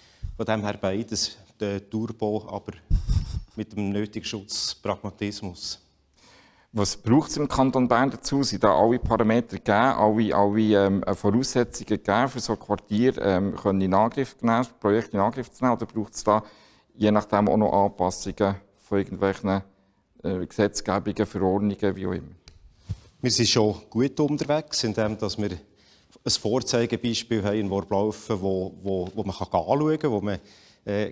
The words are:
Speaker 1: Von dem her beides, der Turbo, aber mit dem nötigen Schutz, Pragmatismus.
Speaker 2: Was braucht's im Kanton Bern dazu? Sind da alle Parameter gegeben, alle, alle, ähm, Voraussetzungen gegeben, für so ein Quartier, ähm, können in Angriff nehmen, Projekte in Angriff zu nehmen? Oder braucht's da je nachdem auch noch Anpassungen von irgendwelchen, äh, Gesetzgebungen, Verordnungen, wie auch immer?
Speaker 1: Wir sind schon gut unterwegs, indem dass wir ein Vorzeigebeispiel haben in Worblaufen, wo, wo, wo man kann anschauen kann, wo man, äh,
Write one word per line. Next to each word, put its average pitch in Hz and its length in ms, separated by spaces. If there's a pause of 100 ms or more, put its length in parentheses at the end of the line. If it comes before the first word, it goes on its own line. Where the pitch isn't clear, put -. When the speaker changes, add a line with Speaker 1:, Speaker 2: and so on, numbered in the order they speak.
(380)
Speaker 1:
Von 113 80
dem 110 160
her 104 180
beides, 101 580 (220)
der 101 300
Turbo, 110 580
aber 95 260 (840)
mit 107 160
dem 101 160
nötigen 104 360
Schutz, - 500
Pragmatismus. 101 1040 (920)
Speaker 2:
Was 101 240
braucht's 135 400
im 147 140
Kanton 131 400
Bern 123 200
dazu? - 340
Sind 104 200
da 101 100
alle 110 240
Parameter 113 600
gegeben, 104 180
alle, 107 580
alle, 104 520
ähm, 98 180 (100)
Voraussetzungen 117 760
gegeben, 110 400
für 131 100
so 113 140
ein 101 60
Quartier, 107 640
ähm, 95 360
können 95 240
in 95 120
Angriff 117 480
nehmen, 117 240 (140)
Projekte 107 380
in - 20
Angriff 120 320
zu - 140
nehmen? 120 100
Oder 110 100
braucht's - 380
da 107 180 (540)
je 107 160
nachdem 104 380
auch 104 80
noch 107 160
Anpassungen 98 840 (220)
von - 200
irgendwelchen, 98 640 (640)
äh, 92 220
Gesetzgebungen, - 800
Verordnungen, 98 680
wie 95 120
auch 92 60
immer? 82 220 (880)
Speaker 1:
Wir 123 100
sind 113 180
schon 107 260 (140)
gut 135 300
unterwegs, 147 640
indem 110 340
dass 104 200
wir 104 140
ein - 800
Vorzeigebeispiel 117 1120
haben 104 160
in 101 100
Worblaufen, 101 720
wo, 95 400
wo, 95 320
wo 110 100
man 95 120
kann 90 160
anschauen 143 480
kann, 147 120
wo 101 100
man, 98 180 (460)
äh, 104 260